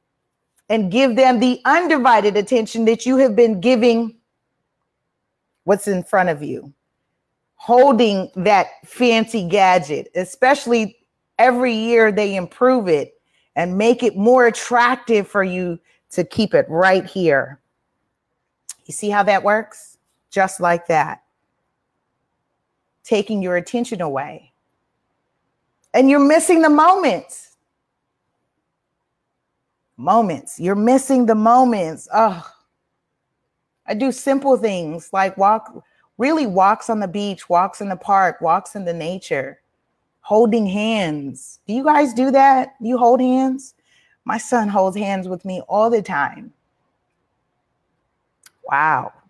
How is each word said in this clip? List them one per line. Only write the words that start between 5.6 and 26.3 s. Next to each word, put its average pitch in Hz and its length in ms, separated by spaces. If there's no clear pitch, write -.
what's 196 240
in 185 160
front 185 240
of 151 160
you, 143 280
holding 233 800
that 190 320
fancy 226 640
gadget, 180 680
especially 233 840
every 247 340
year 226 400
they 202 240
improve 233 500
it 147 340
and 180 200
make 240 280
it 190 120
more 240 300
attractive 233 800
for 202 160
you 180 360
to 175 140
keep - 300
it 143 140
right 185 360
here. 139 560
You 156 60
see 208 180
how 208 140
that 190 180
works? 214 560
Just 190 280
like 170 280
that. 160 360
Taking 202 380
your 180 140
attention 214 440
away. 143 520
And 262 160
you're 285 100
missing 320 440